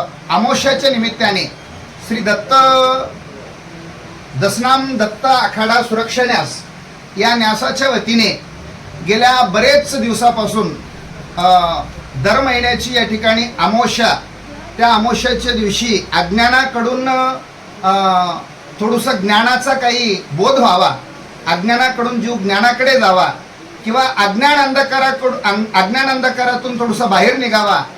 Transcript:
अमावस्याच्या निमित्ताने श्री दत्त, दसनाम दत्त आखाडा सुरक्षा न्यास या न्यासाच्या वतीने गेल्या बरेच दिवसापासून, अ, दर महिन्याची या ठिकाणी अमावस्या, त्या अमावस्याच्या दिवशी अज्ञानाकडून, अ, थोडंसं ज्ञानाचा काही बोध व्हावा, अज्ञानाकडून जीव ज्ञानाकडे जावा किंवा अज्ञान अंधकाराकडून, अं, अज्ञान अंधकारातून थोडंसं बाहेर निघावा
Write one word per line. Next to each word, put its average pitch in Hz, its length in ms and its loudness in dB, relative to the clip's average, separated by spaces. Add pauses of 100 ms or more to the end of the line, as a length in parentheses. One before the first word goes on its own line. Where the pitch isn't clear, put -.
(300)
अमावस्याच्या 269 600 2
निमित्ताने 220 640 -2 (560)
श्री 220 120 -4
दत्त, 208 340 0 (1900)
दसनाम 254 560 -2
दत्त 214 280 -4
आखाडा 233 580 2
सुरक्षा 226 420 -2
न्यास 190 380 -2 (540)
या 226 180 2
न्यासाच्या 233 560 0
वतीने 220 500 0 (680)
गेल्या 247 320 4
बरेच 254 560 2
दिवसापासून, 220 800 0 (600)
अ, 175 440 4 (340)
दर 202 260 2
महिन्याची 247 560 0
या 233 80 2
ठिकाणी 226 400 0 (140)
अमावस्या, 208 600 2 (600)
त्या 233 160 6
अमावस्याच्या 233 580 0
दिवशी 214 600 0
अज्ञानाकडून, 240 960 0 (760)
अ, 190 80 2 (920)
थोडंसं 233 320 0
ज्ञानाचा 226 600 2
काही 240 580 0
बोध 233 260 4
व्हावा, 185 380 4 (500)
अज्ञानाकडून 240 720 0
जीव 233 140 -2
ज्ञानाकडे 220 680 2
जावा 185 320 4 (520)
किंवा 233 180 0 (140)
अज्ञान 214 400 2
अंधकाराकडून, 269 760 0
अं, 202 520 0
अज्ञान 262 260 0
अंधकारातून 247 720 -2
थोडंसं 233 300 0
बाहेर 208 260 4
निघावा 214 480 0 (140)